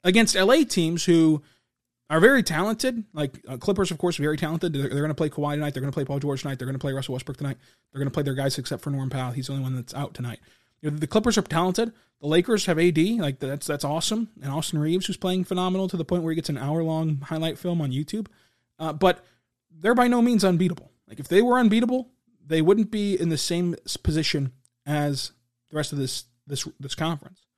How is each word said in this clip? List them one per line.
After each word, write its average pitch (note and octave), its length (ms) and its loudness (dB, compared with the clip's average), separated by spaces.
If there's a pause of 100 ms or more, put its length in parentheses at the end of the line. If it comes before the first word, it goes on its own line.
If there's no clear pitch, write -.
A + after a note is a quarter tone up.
Against G#3 320 4
L F#3+ 160 4
A D4 120 6
teams E3 420 0
who D#3+ 360 6 (680)
are D#3+ 100 2
very B3 220 8
talented, A3 600 -2 (100)
like, D3+ 340 -6
uh, B2+ 100 -10
Clippers, G3 340 0
of D#3 60 -6
course, F3 200 0
very D3+ 200 0
talented. E3 360 -2
They're, C#3 160 -2
they're C#3 120 -2
gonna D3+ 120 -2
play D3+ 160 -2
Kawhi D3 240 -4
tonight. D3 200 -4
They're C3 80 -6
gonna C#3+ 100 -4
play C#3 140 -4
Paul C#3 140 -4
George C#3 220 -4
tonight. C3+ 160 -6
They're B2+ 80 -8
gonna C3+ 140 -6
play C3+ 140 -4
Russell C3 200 -6
Westbrook C3 240 -8
tonight. C#3 200 -6 (340)
They're C3+ 80 -12
gonna C#3 120 -2
play D3+ 120 -2
their C#3 100 -2
guys C#3 240 -2
except - 240 -8
for - 80 -8
Norm C3+ 200 -4
Powell. B2+ 220 -4
He's B2+ 160 -6
the C#3 60 -6
only C#3 100 -4
one C3 120 -4
that's B2 180 -10
out C#3+ 200 -8
tonight. B2 260 -8 (420)
You D3+ 100 -4
know, D3+ 60 -6
the D3+ 100 -4
Clippers A3 300 2
are - 40 2
talented. F#3 520 0 (280)
The C#3+ 60 -6
Lakers F3 380 2
have E3 140 0
A F3 120 4
D. F#3 280 2
Like, C#3+ 200 -2
that's, C#3 280 -6
that's D3 160 -4
awesome. E3 460 -2 (120)
And C3+ 100 -6
Austin D#3 280 -4
Reaves, E3+ 260 0
who's G3 120 -4
playing F#3 260 -2
phenomenal F#3 460 -2
to F#3 80 -4
the D#3+ 80 -4
point F3 180 -2
where E3 80 -2
he D#3 40 -2
gets D#3+ 140 -6
an C#3+ 80 -2
hour-long D#3+ 640 -2
highlight D#3+ 380 -4
film E3+ 220 -2
on C#3 100 -2
YouTube. D3+ 360 -6 (520)
Uh, D#3+ 140 -4
but F3+ 300 2 (460)
they're E3+ 240 0
by B3 140 4
no A#3+ 140 4
means A#3 220 4
unbeatable. F3 480 2 (160)
Like, B2+ 120 -18
if C#3 80 -12
they F#3+ 140 6
were B3 180 4
unbeatable, A#3+ 500 4 (360)
they D#3+ 160 2
wouldn't G3+ 280 4
be G3+ 300 0
in E3+ 100 0
the D#3 80 0
same F3 380 -2 (100)
s-, - 120 -8
position D3+ 540 -2 (340)
as D3 480 -2 (360)
the D#3 60 -12
rest D3+ 160 -4
of D3 60 -6
this, - 280 -6 (220)
this, C#3+ 200 -8 (120)
this C3+ 160 -10
conference. - 460 -6 (160)